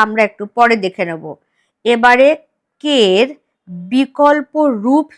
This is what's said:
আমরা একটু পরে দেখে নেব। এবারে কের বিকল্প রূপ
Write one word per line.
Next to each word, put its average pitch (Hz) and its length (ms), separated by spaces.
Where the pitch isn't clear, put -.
আমরা 214 180
একটু 208 200
পরে 233 260
দেখে 190 220
নেব। 165 180
এবারে 247 440
কের 233 440
বিকল্প 285 640
রূপ 294 240